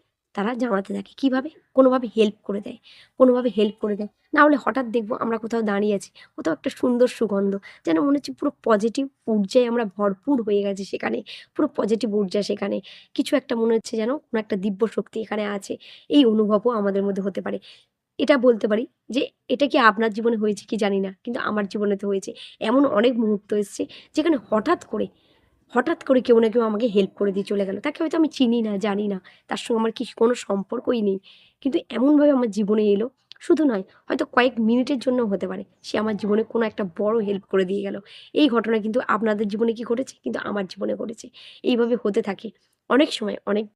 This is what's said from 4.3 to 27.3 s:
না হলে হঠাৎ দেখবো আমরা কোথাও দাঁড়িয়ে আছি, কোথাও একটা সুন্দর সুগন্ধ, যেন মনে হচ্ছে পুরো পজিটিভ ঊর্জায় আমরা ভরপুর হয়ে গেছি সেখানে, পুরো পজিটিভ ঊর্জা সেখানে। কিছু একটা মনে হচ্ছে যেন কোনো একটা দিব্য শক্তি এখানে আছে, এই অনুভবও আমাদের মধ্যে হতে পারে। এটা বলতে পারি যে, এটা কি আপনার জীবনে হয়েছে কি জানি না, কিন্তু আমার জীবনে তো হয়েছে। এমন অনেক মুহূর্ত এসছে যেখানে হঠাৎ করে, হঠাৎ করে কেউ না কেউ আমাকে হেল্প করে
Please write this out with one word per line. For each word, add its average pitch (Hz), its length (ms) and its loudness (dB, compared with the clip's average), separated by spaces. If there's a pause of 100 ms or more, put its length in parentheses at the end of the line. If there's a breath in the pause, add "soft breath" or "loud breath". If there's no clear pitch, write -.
না 294 80 6
হলে 294 140 6
হঠাৎ 240 300 -2
দেখবো 220 280 -2
আমরা 226 240 -2
কোথাও 226 240 -4
দাঁড়িয়ে 208 320 0
আছি, - 160 -6 (260 soft breath)
কোথাও 311 180 -2
একটা - 160 -6
সুন্দর 247 380 2
সুগন্ধ, 202 440 -2 (320 loud breath)
যেন 330 160 0
মনে 285 160 2
হচ্ছে 277 160 -6
পুরো 277 180 -4 (140)
পজিটিভ 220 400 0 (220)
ঊর্জায় 220 420 2
আমরা 240 160 0
ভরপুর 202 580 -2
হয়ে 202 200 0
গেছি 196 220 -4
সেখানে, 220 380 -6 (300 loud breath)
পুরো 302 240 0
পজিটিভ 220 380 0
ঊর্জা 208 280 0
সেখানে। 208 340 -4 (380 loud breath)
কিছু 285 220 0
একটা 254 200 -2
মনে 226 180 2
হচ্ছে 226 220 -4
যেন 220 220 -2
কোনো - 200 -6
একটা 214 180 -4
দিব্য 196 300 -2
শক্তি - 340 -6
এখানে 214 260 -4
আছে, 202 260 -6 (360 loud breath)
এই 294 160 6
অনুভবও 214 460 4
আমাদের 202 320 0
মধ্যে 202 200 -2
হতে 196 180 -4
পারে। 196 180 -6 (600 soft breath)
এটা 285 200 4
বলতে 233 300 4
পারি 214 180 0 (220)
যে, 240 200 -2 (200)
এটা 277 180 2
কি 302 120 2
আপনার 220 340 4
জীবনে 233 240 -2
হয়েছে 208 300 -2
কি 226 100 -4
জানি 202 240 0
না, 190 100 -4 (140)
কিন্তু 240 160 -6
আমার 208 260 -2
জীবনে 202 300 -2
তো 202 100 -6
হয়েছে। 196 240 -4 (300 loud breath)
এমন 262 260 2
অনেক 240 320 4
মুহূর্ত 214 360 0
এসছে 208 280 -4 (320 loud breath)
যেখানে 311 220 2 (140)
হঠাৎ 214 340 0
করে, 208 220 -6 (640)
হঠাৎ 254 320 0
করে 254 160 4
কেউ 233 200 6
না 226 80 4
কেউ 233 140 2
আমাকে 220 240 0
হেল্প 196 240 2
করে 202 220 -2